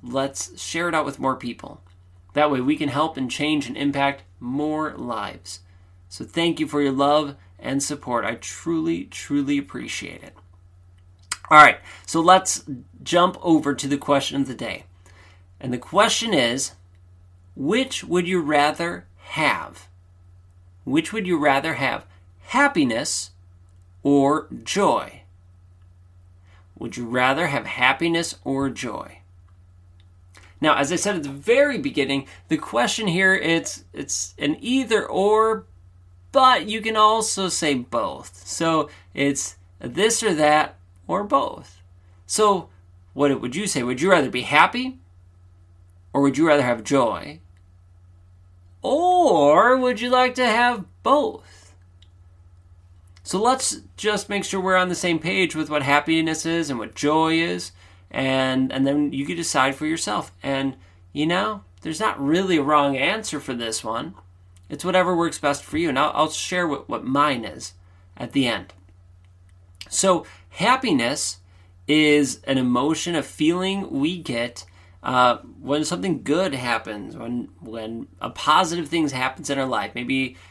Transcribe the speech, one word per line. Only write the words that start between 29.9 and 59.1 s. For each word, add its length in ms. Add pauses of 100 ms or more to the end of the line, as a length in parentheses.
Now, 160
as 160
I 20
said 220
at 60
the 60
very 480
beginning, 480 (220)
the 80
question 520
here, 280
it's, 560
it's 480
an 220
either 440
or, 600 (640)
but 380
you 100
can 160
also 540
say 240
both. 720
So 420 (240)
it's 440 (240)
this 420
or 120
that 420 (280)
or 200
both. 560 (440)
So 440 (420)
what 300
would 160
you 100
say? 160
Would 160
you 100
rather 200
be 140
happy 560 (1120)
or 80
would 160
you 100
rather 160
have 220
joy? 560 (1400)
Or 920
would 240
you 100
like 260
to 100
have 400 (180)
both? 540 (1600)
So 180
let's 420 (140)
just 320
make 160
sure 160
we're 160
on 140
the 60
same 240
page 360
with 140
what 140
happiness 640
is 240
and 80
what 160
joy 380
is. 380 (380)
And, 600
and 160
then 260